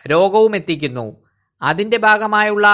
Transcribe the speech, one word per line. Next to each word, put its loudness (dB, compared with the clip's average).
രോഗവും 2
എത്തിക്കുന്നു. -6
അതിന്റെ -2
ഭാഗമായുള്ള 0